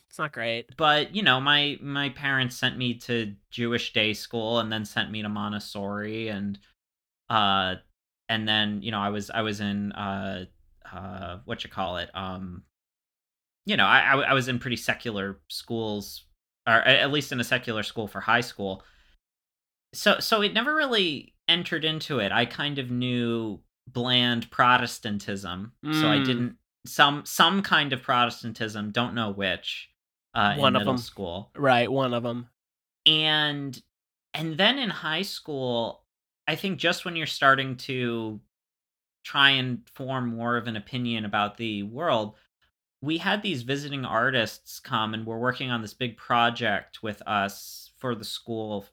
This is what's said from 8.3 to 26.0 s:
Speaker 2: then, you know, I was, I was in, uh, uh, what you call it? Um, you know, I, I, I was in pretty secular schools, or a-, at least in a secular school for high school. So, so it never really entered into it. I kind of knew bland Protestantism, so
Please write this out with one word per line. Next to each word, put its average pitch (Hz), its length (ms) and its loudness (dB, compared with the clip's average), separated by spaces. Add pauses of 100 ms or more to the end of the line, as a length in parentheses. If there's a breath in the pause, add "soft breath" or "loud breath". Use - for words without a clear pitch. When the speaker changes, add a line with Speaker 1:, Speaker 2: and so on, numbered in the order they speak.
Speaker 2:
then, 104 340 2
you 117 100 -6
know, 107 100 -2
I 101 80 0
was, 104 200 -4
I 117 120 -2
was 107 180 -2
in, 101 340 -2
uh, 98 520 -6 (460)
uh, 92 540 -12
what 117 180 -8
you 113 60 -16
call 90 280 -4
it? 87 160 -6
Um, 92 500 -8 (1000)
you 208 120 -2
know, 101 80 4
I, 117 140 8
I, 135 220 4
I 135 120 2
was 127 140 2
in 127 120 -2
pretty 120 180 -4
secular 101 640 -4 (100)
schools, 107 760 -8 (440)
or 117 120 8
a-, 131 220 6
at 135 100 2
least 143 220 -2
in 127 60 -2
a 120 60 0
secular 117 380 -2
school 107 240 -6
for 98 140 -10
high 117 200 4
school. 98 420 -6 (1120 soft breath)
So, - 260 2
so 220 220 2
it 208 120 0
never 247 200 0
really 220 600 0 (160)
entered 170 360 0
into 156 340 -2
it. 98 120 2
I 117 140 4
kind 143 340 -4
of 127 120 -4
knew 117 680 -2 (320)
bland 123 600 2
Protestantism, 104 1200 2 (100)
so 151 260 2